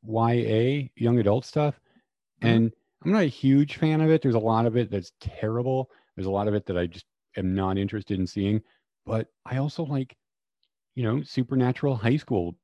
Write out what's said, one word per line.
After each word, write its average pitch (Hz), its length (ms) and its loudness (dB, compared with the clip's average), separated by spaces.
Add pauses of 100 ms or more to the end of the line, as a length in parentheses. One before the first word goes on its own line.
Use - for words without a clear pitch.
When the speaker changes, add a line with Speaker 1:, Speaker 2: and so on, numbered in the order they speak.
Speaker 1:
Y 113 300 0
A, 120 640 0
young 117 220 2
adult 110 260 2
stuff. 147 360 -2 (600)
Speaker 2:
Mm-hmm. 117 140 4
Speaker 1:
And 113 160 2 (320)
I'm 175 80 0
not 214 120 2
a - 40 2
huge 139 480 2
fan 156 240 2
of 156 100 4
it. 160 120 4
There's 127 120 2
a 113 60 2
lot 113 260 2
of 113 100 0
it 113 140 0
that's 98 300 -6
terrible. 123 720 -4 (260)
There's 92 100 -6
a 95 60 -2
lot 101 160 0
of 104 60 2
it 104 120 -2
that 90 120 -2
I 90 80 0
just 85 200 -16 (300)
am 95 180 -2
not 95 240 0
interested 98 400 -4
in 92 80 0
seeing. 104 360 -2 (440)
But 113 220 -4 (180)
I 127 120 -4
also 147 260 -4
like, 135 320 -4 (800)
you 127 100 -4
know, 123 180 0
supernatural 127 720 0
high 113 220 2
school 87 460 -2